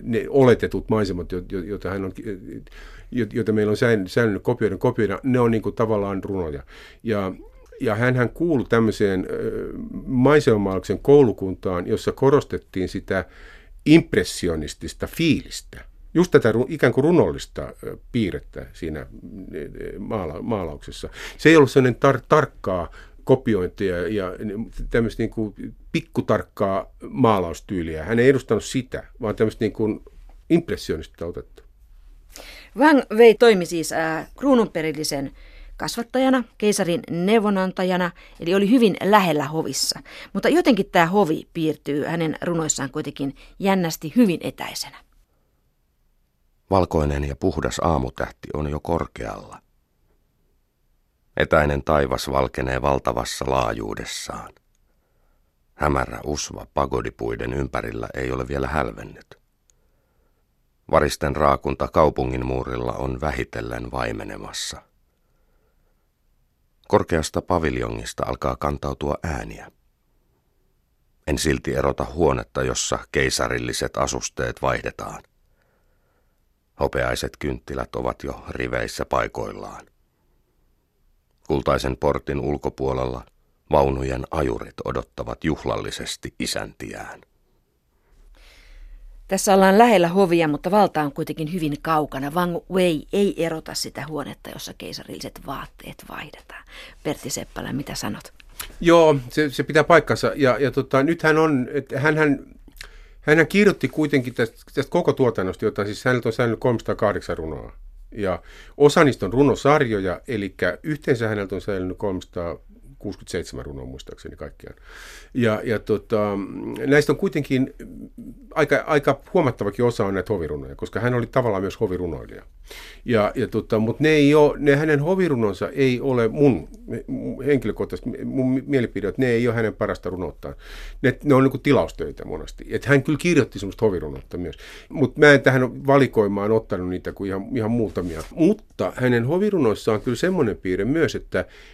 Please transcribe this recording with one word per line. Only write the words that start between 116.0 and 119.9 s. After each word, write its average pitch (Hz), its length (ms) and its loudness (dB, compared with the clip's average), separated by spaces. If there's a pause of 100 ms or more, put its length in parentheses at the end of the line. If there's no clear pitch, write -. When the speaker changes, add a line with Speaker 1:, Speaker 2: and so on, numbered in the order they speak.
Speaker 1:
näistä 147 260 4
on - 60 0
kuitenkin 139 560 -2 (800)
aika, 151 220 2 (100)
aika 143 340 2 (140)
huomattavakin 120 500 0
osa 117 220 0